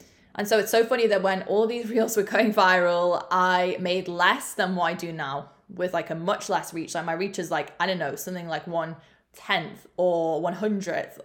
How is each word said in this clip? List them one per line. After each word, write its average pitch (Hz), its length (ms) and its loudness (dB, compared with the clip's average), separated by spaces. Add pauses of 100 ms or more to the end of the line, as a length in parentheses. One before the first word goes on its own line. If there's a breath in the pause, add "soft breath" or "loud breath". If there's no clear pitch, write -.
(360 soft breath)
And 208 120 -4
so 214 120 4
it's 202 120 0
so 233 140 6
funny 233 220 2
that 202 160 2
when 190 200 2
all 214 220 2
these 233 240 -4
<laughs> 226 40 -6
reels 220 220 0
were 202 80 2
going 214 300 2
viral, 175 800 4
I 180 480 4
made 180 280 -2
less 180 460 2
than 185 220 0
what 175 100 0
I 165 80 0
do 175 180 -8
now 143 380 -8 (240)
with, 180 200 -2
like, 165 180 -2
a 160 40 -4
much 180 340 -2
less 165 240 -2
reach. 165 200 -6
Like, 165 120 -4
my 165 80 -2
reach 190 260 -4
is, 165 100 -8
like, 151 300 -4
I 175 80 0
don't 185 100 -2
know, 143 180 -4
something 180 320 -10
like 156 200 -6
one-tenth - 1200 -6 (100)
or 165 420 2
one-hundredth 185 840 -4